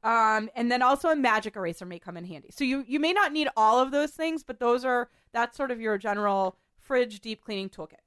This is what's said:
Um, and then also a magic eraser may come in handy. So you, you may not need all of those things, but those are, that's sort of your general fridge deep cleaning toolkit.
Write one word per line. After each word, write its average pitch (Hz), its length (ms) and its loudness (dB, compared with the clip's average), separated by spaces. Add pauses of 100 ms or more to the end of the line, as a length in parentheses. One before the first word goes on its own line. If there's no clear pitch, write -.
Um, 220 540 2
and 240 140 0
then 247 120 2
also 269 260 2
a 320 80 4
magic 220 380 0
eraser 180 320 -6
may 175 140 -14
come 175 160 -14
in 170 80 -12
handy. 170 260 -16
So - 140 -6
you, 269 240 -2
you 277 100 -2
may 320 140 2
not 370 200 2
need 302 240 0
all 220 220 6
of 254 140 2
those 294 180 0
things, 320 320 -4
but 220 160 -12
those 247 260 0
are, 247 260 -2 (220)
that's 233 240 -4
sort 277 140 -4
of 233 100 -6
your 214 160 -2
general 202 600 0 (200)
fridge 247 440 -2
deep - 240 -10
cleaning 196 240 -6
toolkit. - 380 -16